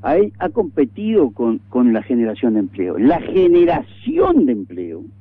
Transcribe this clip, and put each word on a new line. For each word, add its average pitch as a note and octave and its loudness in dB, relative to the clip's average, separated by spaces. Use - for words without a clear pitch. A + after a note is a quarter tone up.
ahí F#3+ 0
ha F#3 -4
competido F#3 -2
con, A2+ -2
con B2 2
la G#2 -2
generación A2+ -2
de G#2+ 0
empleo. F#2+ -6
La C3 2
generación F3+ 2
de B2 0
empleo F2+ -10